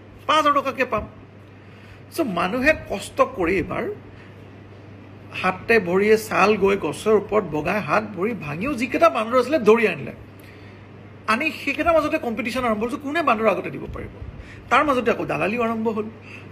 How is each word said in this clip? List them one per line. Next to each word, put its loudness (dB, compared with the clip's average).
পাঁচ 4
হাজাৰ 4
টকাকে 0
পাম। -4
চ' 0
মানুহে 0
কষ্ট -8
কৰি 0
এইবাৰ -2
হাতে 2
ভৰিয়ে 4
ছাল 2
গৈ 2
গছৰ -2
ওপৰত 2
বগাই -4
হাত 0
ভৰি -2
ভাঙিও -6
যিকেইটা 2
বান্দৰ 0
আছিলে 2
ধৰি 6
আনিলে। -6
আনি 0
সেইকেইটাৰ 0
মাজতে 2
কম্পিটিশ্যন -4
আৰম্ভ 0
হ'ল -2
যে -6
কোনে -4
বান্দৰ 2
আগতে 0
দিব -10
পাৰিব। -10
তাৰ 4
মাজতে 2
আকৌ -2
দালালিও -2
আৰম্ভ -2
হ'ল, -4